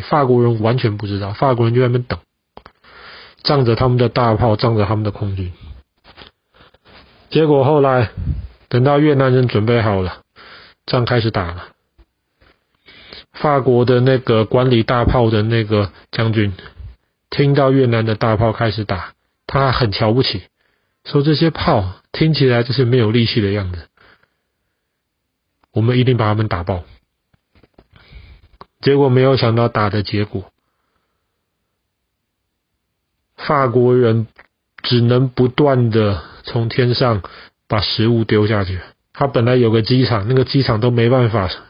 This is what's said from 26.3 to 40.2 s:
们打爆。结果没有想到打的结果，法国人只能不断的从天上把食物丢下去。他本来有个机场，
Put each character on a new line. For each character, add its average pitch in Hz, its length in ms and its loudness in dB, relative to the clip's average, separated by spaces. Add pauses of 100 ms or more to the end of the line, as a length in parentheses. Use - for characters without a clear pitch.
们 110 140 -2
打 87 160 -6
爆。 90 180 -4 (2000)
结 139 160 2
果 139 120 2
没 127 140 4
有 135 140 4
想 113 180 0
到 117 140 2
打 107 200 -2
的 107 140 -2
结 101 220 -6
果， - 260 -10 (2750)
法 139 320 0
国 123 280 2
人 113 300 2 (560)
只 120 180 0
能 123 280 2
不 123 180 0
断 127 440 0
的 104 300 0 (220)
从 117 260 -4
天 123 260 0
上 113 280 0 (460)
把 107 120 0
食 110 280 -2
物 117 160 2
丢 107 240 2
下 107 160 -2
去。 92 160 -8 (320)
他 143 140 -2
本 131 180 0
来 123 100 2
有 120 160 4
个 113 120 2
机 127 220 0
场， 110 240 -2